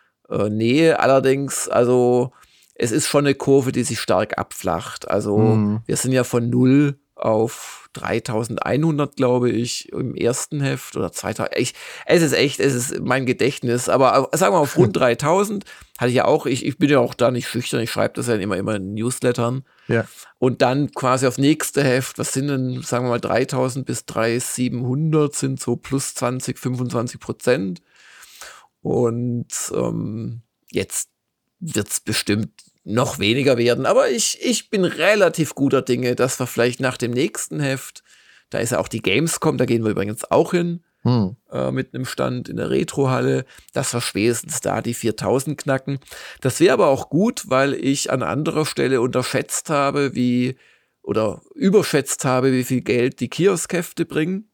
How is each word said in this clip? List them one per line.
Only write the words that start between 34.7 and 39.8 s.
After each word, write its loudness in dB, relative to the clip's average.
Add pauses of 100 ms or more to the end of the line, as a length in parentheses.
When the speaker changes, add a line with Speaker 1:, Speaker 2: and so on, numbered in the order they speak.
Speaker 1:
relativ 2
guter 2
Dinge, 0
dass 0
wir -2
vielleicht 0
nach -2
dem -2
nächsten -4
Heft, -4 (460)
da -6
ist -2
ja 0
auch -2
die -6
Gamescom, 0
da 2
gehen 0